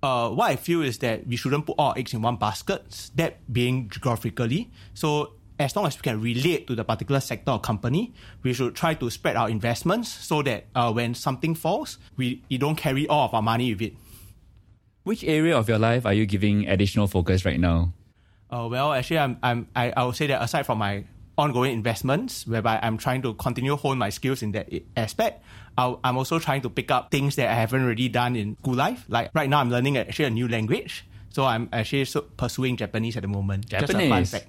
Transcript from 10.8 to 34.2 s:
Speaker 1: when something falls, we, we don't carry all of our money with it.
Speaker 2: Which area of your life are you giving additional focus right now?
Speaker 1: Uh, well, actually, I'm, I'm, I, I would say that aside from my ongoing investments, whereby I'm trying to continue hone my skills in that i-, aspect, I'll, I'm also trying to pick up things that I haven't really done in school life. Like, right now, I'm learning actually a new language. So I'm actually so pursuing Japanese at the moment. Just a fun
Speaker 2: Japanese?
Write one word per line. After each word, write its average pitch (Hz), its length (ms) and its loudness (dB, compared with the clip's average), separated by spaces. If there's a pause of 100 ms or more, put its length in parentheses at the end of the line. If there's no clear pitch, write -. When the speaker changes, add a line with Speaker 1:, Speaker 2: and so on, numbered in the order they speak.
Speaker 1:
when 117 220 0
something 147 420 -2
falls, 202 420 -4 (180)
we, 127 340 -4
we 127 80 -2
don't 147 180 0
carry 143 320 0
all 147 180 4
of 113 80 -4
our 110 80 2
money 113 300 2
with 98 100 -4
it. 107 120 -6 (1080)
Speaker 2:
Which 220 220 -4
area 156 320 4
of 110 120 2
your 113 100 4
life 117 280 4
are 101 60 4
you 107 140 4
giving 104 420 2
additional 98 380 4
focus 92 380 2
right 76 160 2
now? 85 320 4 (580)
Speaker 1:
Uh, 120 200 -6
well, 139 220 2
actually, 139 260 0
I'm, 131 240 2
I'm, 120 320 2
I, 123 220 2
I 127 80 4
would 123 120 -2
say 151 120 0
that 135 140 2
aside 139 240 0
from 113 120 0
my 101 260 -2 (340)
ongoing 135 340 2
investments, 131 720 -2
whereby 113 360 0
I'm 110 160 0
trying 131 240 -2
to 120 120 -4
continue 127 420 -2
hone 139 220 0
my 104 120 0
skills 131 320 -4
in 107 100 -4
that 101 200 -6
i-, 85 100 -6 (140)
aspect, 196 480 -2 (340)
I'll, 127 240 0
I'm 127 140 0
also 131 240 0
trying 139 220 -2
to 113 80 -4
pick 120 200 -4
up 127 200 0
things 139 260 2
that 123 140 2
I 110 40 4
haven't 120 300 2
really 123 240 0
done 123 260 0
in 107 240 -4
school 131 160 -2
life. 175 340 0
Like, 117 260 0
right 151 140 0
now, 147 120 4
I'm 123 100 2
learning 123 280 2
actually - 260 -2
a 135 60 0
new 117 180 -2
language. 113 560 -2 (240)
So 135 160 0
I'm 117 280 0
actually 120 340 0
so - 160 -4
pursuing 127 560 -2
Japanese 110 380 -4
at 104 60 -4
the 98 60 -4
moment. 98 400 -2
Just 104 160 0
a - 80 -4
fun 196 80 2
Speaker 2:
Japanese? 135 320 4